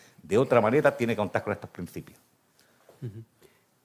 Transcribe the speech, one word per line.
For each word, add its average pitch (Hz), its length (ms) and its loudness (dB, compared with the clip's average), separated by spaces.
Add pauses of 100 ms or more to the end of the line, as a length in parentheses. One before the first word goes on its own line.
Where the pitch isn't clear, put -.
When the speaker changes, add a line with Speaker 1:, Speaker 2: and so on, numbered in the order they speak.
(220)
Speaker 1:
de 95 160 0
otra 127 220 4
manera, 135 360 4
tiene 117 160 -2
que 101 60 -6
contar 104 260 -2
con 101 80 -4
estos - 180 -12
principios. - 480 -14 (840)
Speaker 2:
Ujú. 113 200 -14 (640)